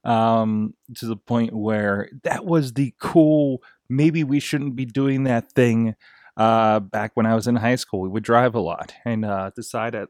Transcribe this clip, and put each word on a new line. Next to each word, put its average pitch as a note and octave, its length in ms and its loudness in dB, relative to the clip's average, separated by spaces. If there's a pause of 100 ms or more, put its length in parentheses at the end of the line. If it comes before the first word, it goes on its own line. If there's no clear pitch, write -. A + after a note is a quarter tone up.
um, A2+ 720 0 (220)
to A#2 100 -10
the A2+ 80 -4
point A#2 400 -4
where G#2 560 -2 (140)
that D#3 200 -4
was D#3+ 280 0
the C3 260 -2
cool, D3+ 640 2 (260)
maybe D3+ 360 2
we C#3 160 0
shouldn't C#3 340 -4
be C3 100 -4
doing C3+ 400 0
that A#2+ 280 0
thing. A2+ 420 2 (420)
Uh, A2 440 4
back G#2+ 340 -6
when A2+ 100 2
I A2+ 120 2
was A2 100 -2
in A#2+ 80 2
high A#2+ 220 0
school, G2+ 240 -6
we F#2 80 -4
would G#2 160 -6
drive A#2 320 2
a A2 40 0
lot E2+ 320 -6 (120)
and, A2 200 -4
uh, F#2+ 300 -6
decide A2+ 400 -8
at G2+ 160 -8